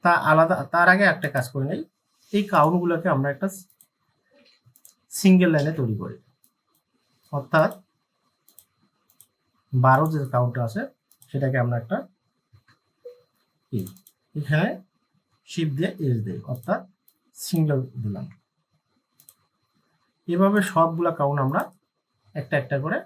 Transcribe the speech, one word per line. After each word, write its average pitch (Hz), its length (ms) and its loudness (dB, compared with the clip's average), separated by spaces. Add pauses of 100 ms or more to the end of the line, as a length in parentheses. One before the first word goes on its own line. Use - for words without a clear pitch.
তা 175 80 6 (180)
আলাদা, 165 260 4 (180)
তার 175 180 4
আগে 196 200 4
একটা 151 220 -6
কাজ 127 180 0
করে 139 180 -4
নেই, 226 100 -6 (520)
এই 208 100 0 (120)
কাউন্টগুলোকে 170 600 2
আমরা 135 200 0
একটা 196 140 -6 (1600)
সিঙ্গেল 180 420 6
লাইনে 151 260 0
তৈরি 110 220 -2
করি, 95 140 -12 (1160)
অর্থাৎ 156 380 2 (2000)
বারো 131 400 4
যে 151 60 -4 (160)
কাউন্ট 123 200 0 (120)
আছে 196 140 -6 (500)
সেটাকে 135 340 -2
আমরা 120 180 -2
একটা - 140 -4 (1700)
কি 107 120 -4 (540)
এখানে 151 340 0 (800)
শিপ 165 280 -2
দিয়ে 180 140 -2 (160)
এজ 123 100 2 (100)
দেই, 92 120 -8 (140)
অর্থাৎ - 280 -4 (560)
সিঙ্গেল 151 440 0 (220)
দিলাম। 101 240 -6 (2000)
এভাবে 196 300 2 (140)
সবগুলা 165 380 0 (100)
কাউন্ট 143 260 0
আমরা 170 160 -2 (720)
একটা 147 260 -6
একটা 139 240 -6
করে 214 220 -4